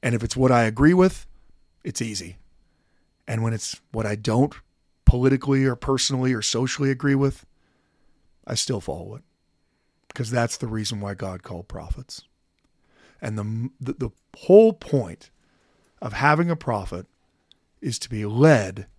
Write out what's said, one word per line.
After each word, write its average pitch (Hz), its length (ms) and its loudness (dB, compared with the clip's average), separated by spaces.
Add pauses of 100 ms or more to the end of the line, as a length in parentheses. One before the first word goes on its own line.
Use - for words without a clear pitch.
And 117 140 0
if 110 80 -2
it's - 140 -6
what 127 140 4
I 120 120 6
agree 127 300 6
with, 185 340 4 (560)
it's - 180 -8
easy. 95 360 -10 (880)
And 113 140 -4
when 113 120 -2
it's - 260 -8 (120)
what 110 140 -4
I 104 100 -2
don't 113 380 2 (520)
politically 135 600 4
or 123 100 0
personally 131 580 -2
or 110 80 -4
socially 131 500 -2
agree 139 240 0
with, 139 300 0 (1000)
I 113 100 -6
still 110 260 -4
follow 87 340 -10
it. 143 80 -20 (840)
Because 117 200 -8
that's 117 280 -2
the 123 100 -8
reason 110 320 -6
why 101 140 -6
God 92 280 -10
called 92 280 -14
prophets. - 540 -10 (960)
And 107 160 -8
the, 110 320 -6 (100)
the, 127 140 -8
the 120 160 -6 (300)
whole 220 340 6
point - 560 -6 (720)
of 117 100 -8
having 151 400 2
a 165 60 -2
prophet 95 500 -6 (720)
is 135 200 -6
to - 100 -12
be 107 160 -6
led 107 640 4 (120)